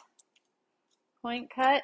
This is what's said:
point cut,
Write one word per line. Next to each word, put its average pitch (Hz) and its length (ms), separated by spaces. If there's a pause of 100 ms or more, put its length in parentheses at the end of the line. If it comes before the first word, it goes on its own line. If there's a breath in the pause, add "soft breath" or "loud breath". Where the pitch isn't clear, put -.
(1200)
point 240 320
cut, 262 320